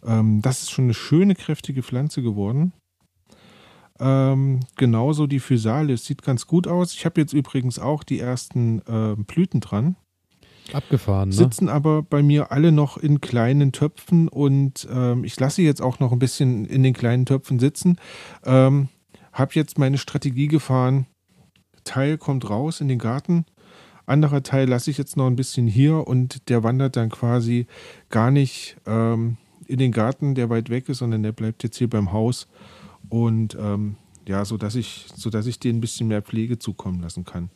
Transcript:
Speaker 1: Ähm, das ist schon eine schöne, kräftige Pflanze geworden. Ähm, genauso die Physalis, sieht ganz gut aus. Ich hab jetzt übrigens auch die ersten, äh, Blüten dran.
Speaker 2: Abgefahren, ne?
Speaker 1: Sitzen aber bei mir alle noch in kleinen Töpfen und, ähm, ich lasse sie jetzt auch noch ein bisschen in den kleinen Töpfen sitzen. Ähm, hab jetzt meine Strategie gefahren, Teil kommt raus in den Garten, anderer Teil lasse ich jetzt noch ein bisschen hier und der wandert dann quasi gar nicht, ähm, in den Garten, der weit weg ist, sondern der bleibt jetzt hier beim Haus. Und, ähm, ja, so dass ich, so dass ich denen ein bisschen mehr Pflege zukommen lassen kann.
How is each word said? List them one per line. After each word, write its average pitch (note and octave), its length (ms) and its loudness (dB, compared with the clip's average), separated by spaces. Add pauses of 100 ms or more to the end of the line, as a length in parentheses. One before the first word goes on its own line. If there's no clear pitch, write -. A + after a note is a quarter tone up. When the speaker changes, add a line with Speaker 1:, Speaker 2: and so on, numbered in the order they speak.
Speaker 1:
Ähm, A2 380 2
das B2+ 200 -2
ist - 80 -10
schon C3 160 0
eine A#2 80 2
schöne, F#3 400 2
kräftige C#3 480 -6
Pflanze C3+ 380 -4
geworden. A#2+ 520 -2 (1300)
Ähm, C3+ 600 2 (160)
genauso B2+ 500 2
die C#3 140 -2
Physalis, B2+ 680 0
sieht - 160 -8
ganz C3 240 -2
gut F3+ 200 2
aus. F3 280 0
Ich - 120 -14
hab E3 120 -2
jetzt D3 140 0
übrigens C3 460 -2
auch C#3+ 260 -4
die - 140 -4
ersten, A#2+ 680 -2
äh, A2 300 -2
Blüten A#2+ 440 -2
dran. C3+ 360 -2 (760)
Speaker 2:
Abgefahren, G2+ 580 0
ne? F#2+ 40 -2
Speaker 1:
Sitzen A#2 340 4
aber D3+ 340 2
bei D3 200 0
mir D3 300 4
alle D#3 200 4
noch D3 240 2
in D3 240 0
kleinen B2+ 520 2
Töpfen E3 560 0
und, C#3 600 0
ähm, B2 340 0
ich A#2+ 140 -10
lasse C#3 180 0
sie F3+ 80 2
jetzt D3 180 2
auch B2+ 180 -2
noch B2 120 2
ein B2 60 2
bisschen B2 460 0
in C3+ 180 0
den B2+ 120 4
kleinen B2 320 0
Töpfen C3+ 320 0
sitzen. D3+ 380 2 (480)
Ähm, C3+ 440 4 (440)
hab C3+ 220 0
jetzt D3+ 240 0
meine C3+ 200 2
Strategie C#3 500 -2
gefahren, C3 580 2 (760)
Teil C#3+ 320 -2
kommt C3+ 320 -4
raus C3 320 -4
in D3+ 80 -4
den B2+ 100 0
Garten, C#3 460 -2 (640)
anderer C#3+ 360 2
Teil C3+ 260 0
lasse B2 220 0
ich C3+ 80 -6
jetzt - 180 -6
noch C3+ 100 0
ein B2 100 2
bisschen B2+ 300 -2
hier C#3 400 2
und B2+ 420 -2
der A#2 140 2
wandert B2+ 340 0
dann A2+ 140 0
quasi A#2+ 560 0 (420)
gar A2+ 220 2
nicht, - 460 0 (100)
ähm, A2+ 500 0 (300)
in C3 120 -4
den B2+ 140 2
Garten, B2+ 420 0
der B2 140 0
weit A2+ 220 -2
weg B2 180 -4
ist, C3 100 -6
sondern A2+ 260 -2
der G#2+ 80 -4
bleibt A2 320 -6
jetzt A2+ 120 -6
hier A#2 140 0
beim G2+ 220 0
Haus. A2 340 -2 (600)
Und, A2+ 520 0
ähm, G#2 360 -4 (320)
ja, G2 160 -2
so G#2+ 120 -8
dass G#2 200 -6
ich, - 300 -8 (100)
so - 120 -8
dass G#2+ 180 -4
ich A#2+ 120 -6
denen A#2 200 -2
ein - 20 -2
bisschen A#2 280 -6
mehr G#2 140 -2
Pflege A2+ 360 -4
zukommen F#2 420 -8
lassen E2+ 240 -10
kann. F2 320 -10